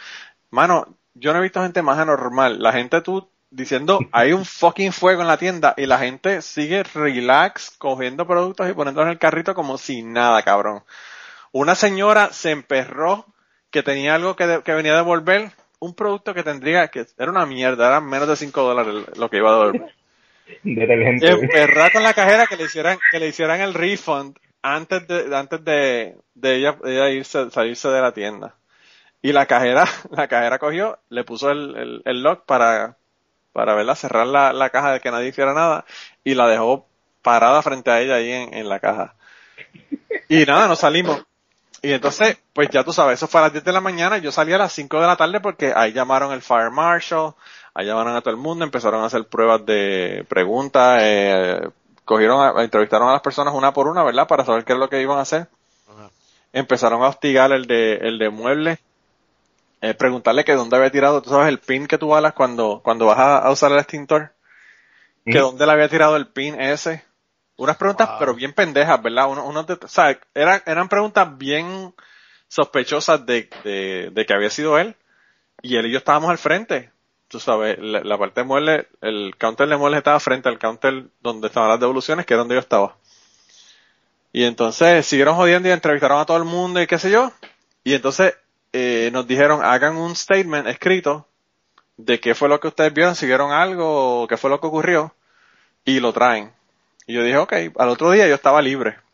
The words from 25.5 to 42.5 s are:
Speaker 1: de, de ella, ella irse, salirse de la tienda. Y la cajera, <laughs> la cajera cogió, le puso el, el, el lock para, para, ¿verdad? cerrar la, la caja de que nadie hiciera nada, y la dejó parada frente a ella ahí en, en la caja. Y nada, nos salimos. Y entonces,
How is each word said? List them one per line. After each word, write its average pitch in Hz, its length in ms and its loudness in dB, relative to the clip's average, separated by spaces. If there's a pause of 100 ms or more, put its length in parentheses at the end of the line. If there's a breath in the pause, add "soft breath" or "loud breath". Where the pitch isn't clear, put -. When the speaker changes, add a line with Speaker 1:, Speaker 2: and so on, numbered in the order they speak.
Speaker 1:
de, 127 500 -2 (200)
de 131 200 -2
ella, 139 300 -2
ella 135 260 0
irse, 135 400 -6
salirse 120 380 -4
de 131 120 0
la 123 120 0
tienda. 104 420 -12 (680 soft breath)
Y 139 100 0
la 139 140 4
cajera, 127 380 2 (140)
<laughs> - 120 -20
la 117 180 -4
cajera 120 320 0
cogió, 175 480 -6
le 120 160 -8
puso 120 260 -4
el, 143 260 -6
el, 120 280 -12
el 127 180 -4
lock 160 240 -2
para, 117 500 0 (560)
para, 110 220 0
¿verdad? 110 200 0
cerrar 120 320 -2
la, 139 260 2
la 131 180 -2
caja 139 220 0
de 131 80 -2
que 127 100 -6
nadie 120 180 -4
hiciera 135 260 -2
nada, 160 300 0 (400 loud breath)
y 135 100 0
la 123 140 4
dejó 113 380 0 (360)
parada 120 400 4
frente 131 280 -4
a 117 100 4
ella 131 160 0
ahí 117 160 -2
en, 127 220 -10
en 107 140 -8
la 98 120 -6
caja. 101 340 -4 (1120 loud breath)
Y 156 180 4
nada, 180 220 4
nos 165 120 0
salimos. 156 420 0 (600)
Y 143 100 -2
entonces, 143 460 0 (140)